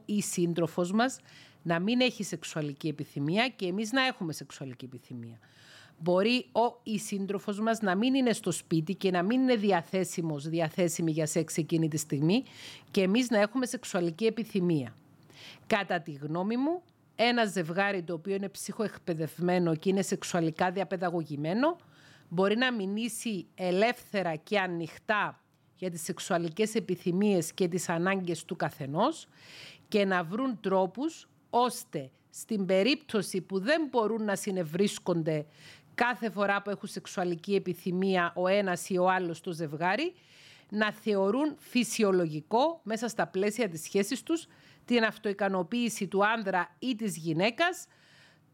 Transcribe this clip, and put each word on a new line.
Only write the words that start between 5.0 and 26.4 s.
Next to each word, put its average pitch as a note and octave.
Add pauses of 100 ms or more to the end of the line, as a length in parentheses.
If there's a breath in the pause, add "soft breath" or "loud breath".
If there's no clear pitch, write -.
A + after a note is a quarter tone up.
Μπορεί G3
ο A#3
ή G#3+
σύντροφος G3
μας A3+
να F#3
μην B3+
είναι B3+
στο -
σπίτι E3
και F#3
να F3+
μην A#3+
είναι B3+
διαθέσιμος, E3+
διαθέσιμη E3
για D#3
σεξ D#3
εκείνη D#3+
τη D#3
στιγμή D#3+ (480 loud breath)
και G3
εμείς A3+
να G#3+
έχουμε A#3
σεξουαλική F#3+
επιθυμία. F3 (720 loud breath)
Κατά G3
τη D3+
γνώμη E3
μου, D#4+ (340)
ένα A#3+
ζευγάρι F#3
το F3
οποίο E3+
είναι G3
ψυχοεκπαιδευμένο F3
και F3
είναι F#3+
σεξουαλικά E3+
διαπαιδαγωγημένο, F3+ (520 loud breath)
μπορεί G3
να B3+
μηνύσει G#3
ελεύθερα F#3
και G3+
ανοιχτά F3 (340)
για F#3
τις E3+
σεξουαλικές F3